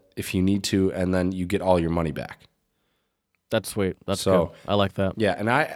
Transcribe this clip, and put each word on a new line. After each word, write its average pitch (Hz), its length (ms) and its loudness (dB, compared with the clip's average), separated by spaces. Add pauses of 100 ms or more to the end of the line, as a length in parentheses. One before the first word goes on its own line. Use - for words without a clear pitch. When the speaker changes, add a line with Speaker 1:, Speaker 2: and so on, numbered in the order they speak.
(160)
Speaker 1:
if - 180 -8
you 95 80 2
need 95 240 2
to, 95 280 2
and 90 200 -2
then 92 180 0
you 92 140 -4
get 92 160 -2
all 90 180 4
your 82 120 0
money 82 200 0
back. 67 300 -10 (1080)
Speaker 2:
That's 110 200 -4
sweet. 95 260 -2 (100)
That's 98 160 -2
Speaker 1:
So, 90 260 4
Speaker 2:
good. - 80 -12 (120)
I 92 80 0
like 98 200 2
that. 98 200 -2
Speaker 1:
yeah, 104 220 0
and 107 120 -2
I, 139 260 0